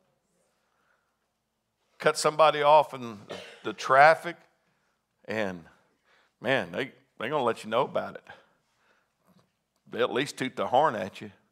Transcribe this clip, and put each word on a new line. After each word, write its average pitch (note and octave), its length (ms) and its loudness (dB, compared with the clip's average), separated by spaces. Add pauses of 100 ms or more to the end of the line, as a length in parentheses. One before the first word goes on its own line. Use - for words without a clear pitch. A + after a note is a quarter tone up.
(2000)
Cut D#3 180 0
somebody D3+ 460 2
off D3 320 6
in A#2+ 240 -12 (440)
the A2 100 -6
traffic, D#3 640 4 (880)
and, F#2+ 380 -6 (760)
man, A2 320 -4
they, A#2 200 -8 (260)
they're A2+ 120 -8
gonna D3 140 -2
let A2 180 -2
you G#2+ 80 -14
know A#2 120 0
about G2 340 -8
it. - 80 -20 (1700)
They G#2 100 -10
at A#2+ 120 0
least C#3 240 -4
toot C3 200 -6
the G2 100 -4
horn C3 300 2
at G2+ 240 -10
you. G#2 100 -16 (220)